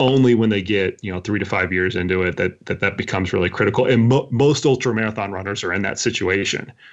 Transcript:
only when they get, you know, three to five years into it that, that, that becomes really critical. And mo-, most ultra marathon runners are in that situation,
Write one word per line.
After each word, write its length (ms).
only 340
when 160
they 100
get, 400
you 120
know, 80
three 180
to 60
five 280
years 220
into 280
it 160
that, 280
that, 140
that 160
becomes 360
really 160
critical. 380
And 220
mo-, 240
most 340
ultra 260
marathon 380
runners 320
are 100
in 100
that 180
situation, 720